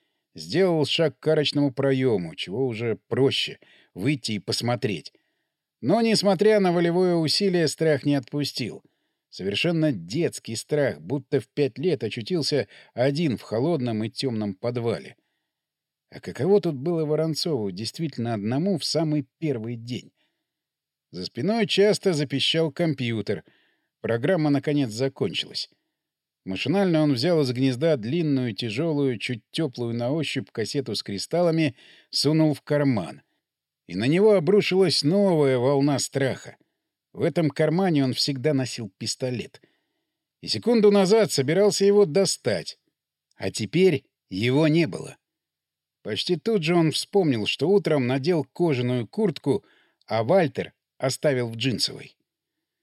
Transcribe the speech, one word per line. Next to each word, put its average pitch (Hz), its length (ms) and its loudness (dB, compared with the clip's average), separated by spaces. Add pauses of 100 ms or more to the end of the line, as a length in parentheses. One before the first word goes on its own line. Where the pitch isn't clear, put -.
(360)
Сделал 160 500 0
шаг 170 340 0
к - 80 -4
арочному 147 440 2
проему, 131 640 0
чего 120 320 -4
уже 113 400 -4
проще — 120 500 0 (360)
выйти 117 400 -4
и 104 60 -4
посмотреть. 117 760 -4 (640)
Но, 196 220 2
несмотря 208 580 4
на 185 140 2
волевое 175 420 2
усилие, 170 540 2
страх 156 340 0
не 143 120 2
отпустил. 135 680 -6 (460)
Совершенно 165 640 0
детский 110 640 -4
страх, 135 420 -2
будто 127 400 -4
в - 80 -4
пять 139 300 -2
лет 151 260 -2
очутился 127 640 -2 (260)
один 143 440 0
в - 60 -16
холодном 123 600 -2
и 113 60 -6
темном 107 460 -4
подвале. 117 600 -4 (920)
А - 100 -18
каково 175 400 0
тут 165 160 -2
было 160 300 -2
Воронцову, 151 640 -2
действительно 117 640 -6
одному, 135 440 -2
в - 60 -6
самый 151 440 -2 (120)
первый 120 380 -4
день? 117 340 -10 (1000)
За 90 140 -12
спиной 202 400 -2
часто 196 480 2
запищал 147 580 -2
компьютер. 117 720 -4 (580)
Программа, 147 480 0
наконец, 143 420 0
закончилась. 117 800 -6 (760)
Машинально 165 560 2
он 151 120 4
взял 156 280 2
из 127 100 0
гнезда 131 460 0
длинную, 127 560 -2
тяжелую, 135 640 -2
чуть 123 320 -6
теплую 123 460 -4
на 120 160 -2
ощупь 143 400 -4
кассету 117 440 -4
с - 60 -4
кристаллами, 160 760 0 (360)
сунул 156 420 2
в - 80 -6
карман. 123 640 -2 (640)
И 85 80 -10
на 104 100 -2
него 190 280 4
обрушилась 185 720 4
новая 156 540 4
волна 139 400 2
страха. - 600 -4 (560)
В 92 100 -4
этом 160 260 0
кармане 156 540 2
он 131 100 0
всегда 139 400 -2
носил 123 460 -4
пистолет. 117 600 -6 (800)
И - 60 -12
секунду 214 440 4
назад 202 400 4
собирался 175 520 2
его 202 220 6
достать. 143 720 -2 (600)
А 98 120 -6
теперь 156 560 0 (240)
его 127 380 2
не 156 180 4
было. - 320 -12 (880)
Почти 110 320 -4
тут 214 260 0
же 160 140 0
он 160 160 4
вспомнил, 135 560 0
что - 200 -2
утром 160 380 2
надел 139 380 0
кожаную 123 640 -2
куртку, 156 580 -2 (400)
а 113 180 0
Вальтер 131 500 0 (260)
оставил 127 500 0
в 113 60 -10
джинсовой. - 600 -4 (680)